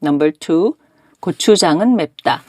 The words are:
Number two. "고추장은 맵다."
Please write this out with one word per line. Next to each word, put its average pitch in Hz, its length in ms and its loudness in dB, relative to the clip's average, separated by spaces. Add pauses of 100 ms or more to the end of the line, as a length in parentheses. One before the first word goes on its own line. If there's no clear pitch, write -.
Number 151 300 0
two. 175 420 -2 (460)
"고추장은 190 760 0
맵다." 185 540 -4